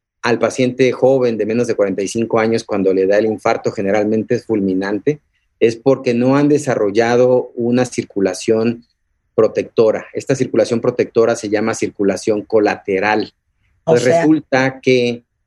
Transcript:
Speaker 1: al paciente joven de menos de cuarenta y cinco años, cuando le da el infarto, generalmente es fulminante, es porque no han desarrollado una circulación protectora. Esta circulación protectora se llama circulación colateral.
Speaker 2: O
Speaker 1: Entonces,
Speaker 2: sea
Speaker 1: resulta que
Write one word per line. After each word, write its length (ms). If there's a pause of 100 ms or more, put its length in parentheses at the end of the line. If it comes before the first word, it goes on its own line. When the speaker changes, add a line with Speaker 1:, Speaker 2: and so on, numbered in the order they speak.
(220)
Speaker 1:
al 180
paciente 540
joven 440
de 80
menos 220
de 80
cuarenta 260
y 60
cinco 320
años, 240
cuando 300
le 140
da 100
el 80
infarto, 460
generalmente 640
es 100
fulminante, 760 (400)
es 160
porque 380
no 220
han 120
desarrollado 1080
una 300
circulación 1000 (500)
protectora. 760
Esta 220
circulación 460
protectora 540
se 140
llama 240
circulación 680
colateral. 920 (500)
Speaker 2:
O 80
Speaker 1:
Entonces, 120
Speaker 2:
sea 180
Speaker 1:
resulta 600
que 420 (240)